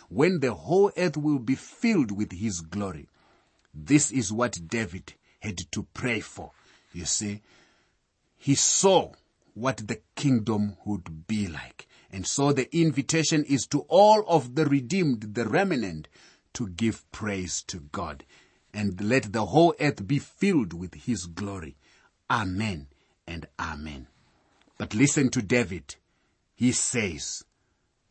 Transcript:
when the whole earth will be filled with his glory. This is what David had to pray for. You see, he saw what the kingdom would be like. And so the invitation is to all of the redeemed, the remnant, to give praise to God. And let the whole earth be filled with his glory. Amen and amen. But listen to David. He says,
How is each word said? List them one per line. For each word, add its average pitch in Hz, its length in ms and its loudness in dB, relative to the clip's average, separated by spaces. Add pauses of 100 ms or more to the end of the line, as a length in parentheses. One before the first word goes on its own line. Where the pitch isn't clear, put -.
when 165 300 2
the 127 160 0
whole 196 420 4
earth 170 200 0
will 147 240 0
be 123 160 0
filled 165 560 0
with 101 180 -4
his 95 300 -4
glory. 82 480 -8 (680)
This 139 360 2
is 110 220 -2
what 107 360 -4
David 101 460 -6 (260)
had 87 180 -8 (140)
to 107 220 -6
pray 113 260 -2
for. - 320 -14 (400)
You 87 120 -10
see, 104 380 -4 (960)
he - 180 2
saw - 580 4 (420)
what 113 340 -4
the 117 120 -6 (140)
kingdom 107 680 2
would 85 420 -8
be 107 200 -2
like. - 420 -14 (220)
And 92 160 -8
so 143 260 2
the 127 240 0
invitation 156 680 2
is 135 240 0
to 147 200 0
all 214 400 8
of 123 260 2
the 156 120 2
redeemed, 135 680 0
the 113 140 -2
remnant, 117 600 0 (460)
to 104 140 -6
give 104 440 -2
praise 98 520 -6
to - 160 -12
God. 71 440 -10 (480)
And 101 280 -2
let 107 320 0
the 110 140 0
whole 160 340 6
earth 143 260 -2
be 139 120 0
filled 147 540 0
with 85 220 -10
his 98 320 -6
glory. 87 500 -10 (540)
Amen 95 580 -2 (380)
and 85 200 -12 (120)
amen. 76 500 -10 (680)
But 101 180 -8
listen 131 360 4
to 127 120 -2
David. 95 540 -2 (580)
He 120 180 2
says, - 720 -4 (680)